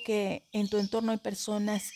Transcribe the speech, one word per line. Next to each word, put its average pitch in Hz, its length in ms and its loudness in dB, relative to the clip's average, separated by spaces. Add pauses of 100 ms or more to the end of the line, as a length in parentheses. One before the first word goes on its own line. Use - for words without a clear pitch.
que 202 460 0
en 208 180 0
tu 208 100 2
entorno 226 340 2
hay 220 60 0
personas 208 760 -2